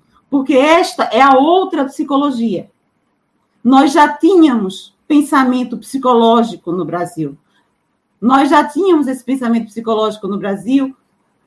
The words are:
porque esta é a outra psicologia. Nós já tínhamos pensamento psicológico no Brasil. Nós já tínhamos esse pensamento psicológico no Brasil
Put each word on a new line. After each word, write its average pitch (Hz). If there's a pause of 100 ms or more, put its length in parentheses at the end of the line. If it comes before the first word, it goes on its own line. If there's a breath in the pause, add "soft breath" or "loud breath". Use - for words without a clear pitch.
(300)
porque 277
esta 320
é 226
a 269
outra 311
psicologia. 262 (920)
Nós 269
já 294
tínhamos 294 (100)
pensamento 262
psicológico 233
no 180
Brasil. 156 (840)
Nós 269
já 214
tínhamos 320
esse 262
pensamento 233
psicológico 220
no 196
Brasil 208 (500)